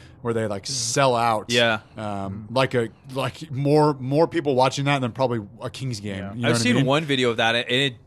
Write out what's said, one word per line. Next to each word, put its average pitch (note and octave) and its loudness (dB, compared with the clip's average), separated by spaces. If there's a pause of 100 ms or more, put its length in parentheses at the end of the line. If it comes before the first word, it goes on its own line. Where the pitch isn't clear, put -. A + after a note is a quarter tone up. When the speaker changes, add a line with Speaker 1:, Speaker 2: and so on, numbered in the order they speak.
(220)
Speaker 1:
where A#2 -2
they, A2 0
like, G2+ -6
Speaker 2:
Mm-hmm. - -8
Speaker 1:
sell B2+ 2
out. A#2 0
Speaker 2:
Yeah. A#2 4 (160)
Speaker 1:
Um, G#2 -8
like C3 0
a, A#2 0 (240)
like, C3 -8
more, D3 4
more C#3 2
people D3 -2
watching C3 2
that C#3+ 2
than A#2+ -2
probably A#2+ 0 (220)
a A#2+ -8
Kings B2 -8
game. G2+ -6
Speaker 3:
Yeah. G2 -8
Speaker 1:
You A#2+ -10
know C3+ 0
Speaker 2:
I've A#2+ 2
Speaker 1:
what - 0
I - 0
Speaker 2:
seen B3 2
Speaker 1:
mean? C#3 2
Speaker 2:
one D3 2
video B2+ 2
of A2+ 0
that, A2+ 2
and A#2+ -2
it B2+ 0 (120)